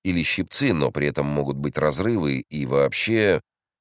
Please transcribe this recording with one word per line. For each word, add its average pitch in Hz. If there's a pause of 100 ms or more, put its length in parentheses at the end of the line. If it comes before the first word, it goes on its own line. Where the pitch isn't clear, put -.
Или 87
щипцы, -
но 69
при 71
этом 71
могут 71
быть 69
разрывы, 76
и 73
вообще 85 (400)